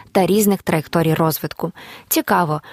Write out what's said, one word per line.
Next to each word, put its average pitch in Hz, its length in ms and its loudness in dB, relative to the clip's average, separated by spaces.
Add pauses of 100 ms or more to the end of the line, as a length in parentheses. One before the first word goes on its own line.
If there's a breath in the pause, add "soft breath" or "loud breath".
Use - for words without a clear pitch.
(120 loud breath)
та 190 140 2
різних 196 380 2
траєкторій 160 500 0
розвитку. 160 580 -2 (360 loud breath)
Цікаво, 175 540 0 (120)